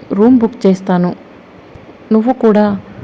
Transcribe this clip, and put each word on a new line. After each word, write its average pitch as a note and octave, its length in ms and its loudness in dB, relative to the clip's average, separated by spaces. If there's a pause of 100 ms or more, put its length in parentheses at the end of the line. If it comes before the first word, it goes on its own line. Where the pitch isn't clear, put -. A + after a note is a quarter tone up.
(120)
రూమ్ A#3 280 2
బుక్ G#3+ 180 -2
చేస్తాను, F#3+ 520 -2 (1000)
నువ్వు A3 220 0
కూడా G#3+ 300 0 (400)